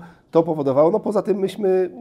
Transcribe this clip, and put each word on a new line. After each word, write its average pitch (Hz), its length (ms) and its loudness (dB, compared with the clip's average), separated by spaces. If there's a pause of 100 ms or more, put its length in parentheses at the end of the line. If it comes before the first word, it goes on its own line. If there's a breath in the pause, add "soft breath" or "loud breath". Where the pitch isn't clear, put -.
(300 loud breath)
to 165 120 4
powodowało. 156 480 2
No 208 100 0
poza 220 220 -2
tym 202 160 -2
myśmy 190 520 -2 (100)